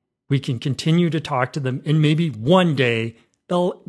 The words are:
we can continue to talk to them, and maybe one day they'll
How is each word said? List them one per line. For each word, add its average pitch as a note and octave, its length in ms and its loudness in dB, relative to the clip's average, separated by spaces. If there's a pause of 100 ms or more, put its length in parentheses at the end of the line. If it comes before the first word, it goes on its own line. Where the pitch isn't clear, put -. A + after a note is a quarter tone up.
(300)
we C#3 100 0
can C3 200 -4
continue D#3+ 520 0
to D#3+ 100 -2
talk C3 320 -2
to D#3 80 -8
them, C3 240 -4
and D3+ 180 2
maybe D#3 260 2
one D3 480 2
day A#2 400 0 (320)
they'll F3+ 400 -2